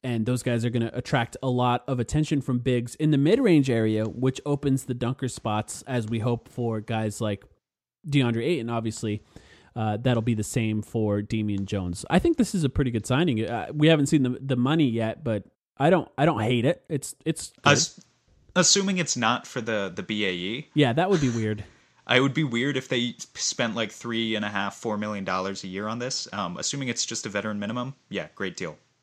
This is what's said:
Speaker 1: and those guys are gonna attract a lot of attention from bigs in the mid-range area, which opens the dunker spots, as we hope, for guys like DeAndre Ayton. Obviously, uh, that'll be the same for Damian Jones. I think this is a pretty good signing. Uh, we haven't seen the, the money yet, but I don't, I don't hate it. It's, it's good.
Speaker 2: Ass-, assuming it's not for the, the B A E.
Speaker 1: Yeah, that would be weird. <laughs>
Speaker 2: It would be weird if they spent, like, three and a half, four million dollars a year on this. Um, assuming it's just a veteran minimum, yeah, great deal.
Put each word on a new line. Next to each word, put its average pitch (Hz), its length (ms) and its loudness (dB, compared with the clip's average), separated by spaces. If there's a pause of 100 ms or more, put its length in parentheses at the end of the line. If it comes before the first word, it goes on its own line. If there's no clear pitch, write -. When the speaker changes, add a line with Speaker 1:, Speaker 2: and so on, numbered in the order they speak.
Speaker 1:
and 117 240 -2
those 123 160 -2
guys 120 200 0
are 120 60 0
gonna 117 240 -2
attract 123 480 -2
a 131 80 -2
lot 123 380 2
of 131 120 -2
attention 147 420 0
from 123 180 0
bigs 123 340 0
in 156 160 0
the 147 80 4
mid-range 160 540 4
area, 110 340 2
which 120 400 -2
opens 139 400 0
the 127 80 -4
dunker 123 340 -4
spots, - 600 -4
as 123 180 -2
we 113 140 -2
hope, 117 300 -2
for 113 320 -4
guys 110 380 -4
like 104 260 -2 (600)
DeAndre 120 380 2
Ayton. 135 240 0
Obviously, 113 540 -2 (540)
uh, 110 200 0
that'll 123 240 2
be 117 140 0
the 107 60 -2
same 110 400 0
for 104 400 0
Damian 104 440 -2
Jones. 90 440 -4
I 170 80 4
think 330 200 4
this 214 180 2
is 170 80 2
a 135 60 2
pretty 127 220 0
good 113 140 -2
signing. 127 400 2
Uh, 104 280 -4
we 151 160 4
haven't 151 160 6
seen 143 180 4
the, 123 160 0
the 135 160 -2
money 139 320 4
yet, 113 340 -2
but 110 220 -2 (340)
I 143 120 4
don't, 180 180 4 (100)
I 135 80 4
don't 147 160 2
hate 117 220 2
it. 135 240 0
It's, - 260 -6 (120)
it's - 260 -6 (100)
good. 143 120 8
Speaker 2:
Ass-, - 260 0 (560)
assuming 190 440 2
it's - 180 -2
not 120 280 2
for - 140 -6
the, 107 340 -2
the 98 80 -8
B 104 240 -2
A 92 60 2
E. 95 440 -6
Speaker 1:
Yeah, 135 180 4
that 175 160 2
would 190 100 4
be 139 100 2
weird. 107 400 -2
<laughs> - 40 -20 (340)
Speaker 2:
It 127 140 4
would 135 140 0
be 160 80 0
weird 131 340 -2
if 127 100 -6
they 123 280 -2 (180)
spent, - 400 -2
like, 113 180 -2
three 113 440 -4
and 104 100 -2
a - 20 -4
half, 101 280 -2
four 107 200 -4
million 104 280 -4
dollars 92 400 -4
a 98 40 -10
year 98 200 -6
on 113 100 -6
this. 127 340 -6
Um, 90 240 -4
assuming 139 320 -6
it's 117 160 -4
just - 220 -8
a 113 40 -6
veteran 104 280 -4
minimum, 123 380 -6 (140)
yeah, 85 260 -6
great 95 200 -6
deal. 80 220 -10 (260)